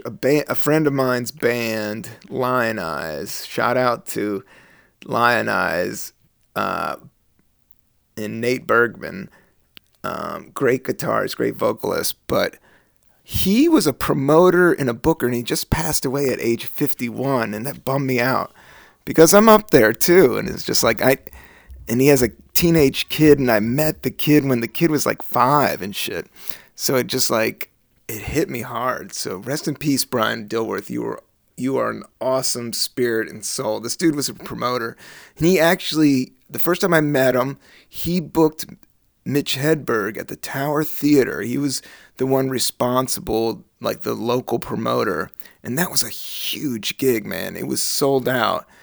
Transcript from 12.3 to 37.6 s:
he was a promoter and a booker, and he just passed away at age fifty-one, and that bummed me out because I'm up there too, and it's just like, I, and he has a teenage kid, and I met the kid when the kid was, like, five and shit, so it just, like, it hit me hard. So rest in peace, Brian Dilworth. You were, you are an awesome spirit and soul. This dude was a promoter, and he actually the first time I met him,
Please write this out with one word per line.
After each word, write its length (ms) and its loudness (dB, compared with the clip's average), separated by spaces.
he 440 2
was 180 4
a 80 2
promoter 800 4
and 180 0
a 40 -2
booker, 320 0
and 100 0
he 80 -4
just 260 -4
passed 360 0
away 240 0
at 100 -2
age 260 -2
fifty-one, 880 -4
and 120 -8
that 180 -14
bummed 240 -2
me 120 0
out 340 0
because 280 6
I'm 160 8
up 220 6
there 220 6
too, 440 4
and 120 -4
it's 160 -10
just 180 0
like, 180 2
I, 160 4
and 140 0
he 60 6
has 140 6
a 80 2
teenage 560 2
kid, 300 6
and 120 0
I 80 4
met 440 -2
the 80 -2
kid 340 4
when 160 2
the 60 -6
kid 240 0
was, 140 0
like, 160 -2
five 600 2
and 140 -8
shit, 320 -6
so 200 -2
it 120 0
just, 220 -2
like, 420 -2
it 140 -12
hit 280 -2
me 120 -8
hard. 520 -6
So 240 -8
rest 300 -6
in 80 -4
peace, 300 -2
Brian 420 -2
Dilworth. 420 -4
You 140 -4
were, 200 -8
you 220 -4
are 120 -2
an 140 -10
awesome 520 -2
spirit 560 -2
and 160 -14
soul. 340 -4
This 160 -6
dude 200 2
was 140 -4
a 40 -10
promoter, 600 -6
and 80 0
he 140 6
actually 760 2
the 100 -10
first 220 0
time 120 2
I 80 4
met 340 2
him, 220 -2